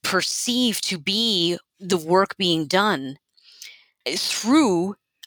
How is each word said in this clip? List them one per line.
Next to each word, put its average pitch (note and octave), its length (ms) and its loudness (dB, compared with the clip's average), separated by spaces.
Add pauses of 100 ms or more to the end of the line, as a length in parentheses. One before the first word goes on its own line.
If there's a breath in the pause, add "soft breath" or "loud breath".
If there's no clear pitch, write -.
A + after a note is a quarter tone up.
perceive A#3+ 800 -2
to F#3 160 -4
be F#3 600 0 (200)
the F#3 200 0
work F3+ 400 2
being E3 280 0
done D3+ 520 0 (920 loud breath)
through G3 880 2 (300)